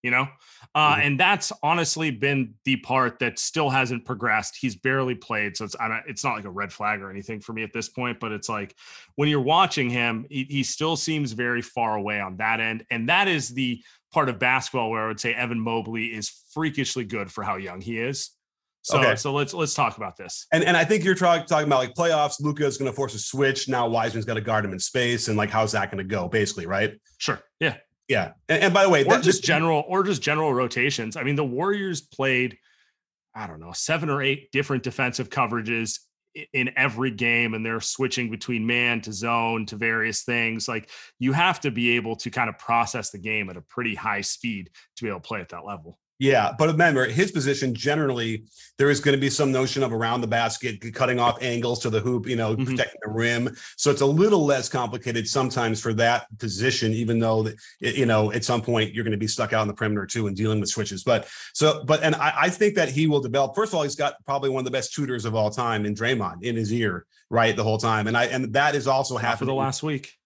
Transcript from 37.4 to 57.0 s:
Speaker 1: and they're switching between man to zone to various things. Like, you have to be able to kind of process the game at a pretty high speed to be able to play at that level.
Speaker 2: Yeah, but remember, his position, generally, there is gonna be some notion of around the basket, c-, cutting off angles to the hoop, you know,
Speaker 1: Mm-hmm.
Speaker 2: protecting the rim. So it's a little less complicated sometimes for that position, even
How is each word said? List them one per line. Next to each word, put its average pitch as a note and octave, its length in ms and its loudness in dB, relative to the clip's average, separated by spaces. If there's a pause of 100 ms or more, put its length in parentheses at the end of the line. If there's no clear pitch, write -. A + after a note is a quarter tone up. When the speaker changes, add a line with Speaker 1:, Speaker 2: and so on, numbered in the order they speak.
Speaker 1:
and A2 100 -4
they're A2+ 160 -4
switching B2 500 -4
between A2+ 360 -4
man A#2+ 340 0
to A2 140 -10
zone A2+ 500 -2
to G#2+ 120 -10
various A2+ 480 -2
things. A2+ 440 -2
Like, A2 220 -6 (280)
you C3 140 0
have E3+ 280 2
to C#3+ 100 -2
be A#2+ 260 2
able A2+ 200 -2
to A#2+ 140 -8
kind A#2+ 200 -2
of - 80 -12
process A#2 500 0
the G2+ 100 -12
game G#2+ 300 -4
at F2+ 80 -12
a E2+ 60 -14
pretty A#2 320 -6
high G2+ 260 -4
speed G2+ 480 -6 (280)
to - 80 -10
be A2 40 -2
able F#2 120 -6
to - 60 -20
play G#2+ 140 -8
at F2 80 -14
that F2 160 -14
level. F2 340 -14 (220)
Speaker 2:
Yeah, C3 360 4
but D#3 120 4
remember, D#3 380 4
his F3 260 2
position, C3+ 420 0
generally, A#2+ 720 0 (340)
there C#3 100 6
is C#3+ 120 4
gonna C#3+ 180 4
be C#3 100 2
some C#3 220 2
notion C3 320 0
of A#2 100 0
around A#2 280 0
the A#2 80 -2
basket, A#2 520 -2
c-, A2+ 120 -12
cutting B2 260 2
off A#2+ 240 2
angles A#2+ 380 -2
to A#2+ 100 -2
the A2 80 2
hoop, A#2+ 300 -2
you B2+ 80 0
know, A2+ 180 0
Speaker 1:
Mm-hmm. C3+ 120 0
Speaker 2:
protecting B2+ 360 -2
the G#2+ 80 -8
rim. A#2 440 0 (220)
So - 140 2
it's C#3 100 2
a C#3 60 6
little F3 400 6
less C3 220 2
complicated A#2 580 -2
sometimes A#2+ 540 0
for A#2 140 -2
that A#2 320 4 (120)
position, A2 540 0
even A2+ 260 2